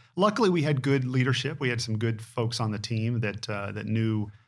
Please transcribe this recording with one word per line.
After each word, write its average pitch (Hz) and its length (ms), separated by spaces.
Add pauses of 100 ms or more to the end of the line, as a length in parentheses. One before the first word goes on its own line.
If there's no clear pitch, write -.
(180)
luckily, 208 320
we 175 120
had 143 200
good 135 240
leadership. 131 560
We 131 80
had 120 100
some 110 180
good 110 240
folks 117 380
on 110 120
the 104 60
team 117 440
that, 101 280
uh, 101 220
that 104 140
knew 110 440 (180)